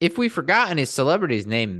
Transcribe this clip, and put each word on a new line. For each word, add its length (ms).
"If 180
we 100
forgot 420
any 160
celebrities 600
named 340